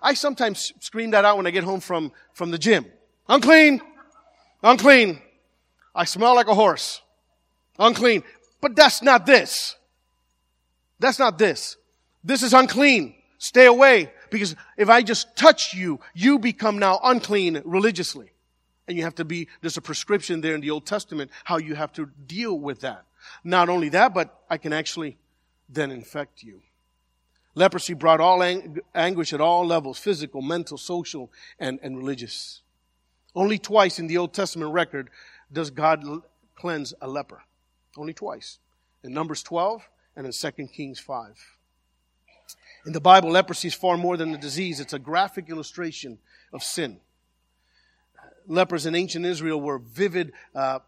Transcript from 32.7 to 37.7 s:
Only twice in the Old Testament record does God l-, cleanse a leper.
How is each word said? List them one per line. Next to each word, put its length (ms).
Only 280
twice 400
in 80
the 100
Old 160
Testament 380
record 360
does 180
God 340
l-, 200
cleanse 440
a 60
leper. 360